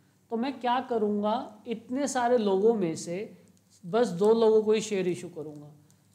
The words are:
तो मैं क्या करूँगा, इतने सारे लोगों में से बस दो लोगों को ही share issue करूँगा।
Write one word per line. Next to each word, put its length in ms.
तो 60
मैं 240
क्या 220
करूँगा, 840
इतने 400
सारे 300
लोगों 360
में 220
से 220
बस 260
दो 240
लोगों 280
को 100
ही 100
share 260
issue 220
करूँगा। 420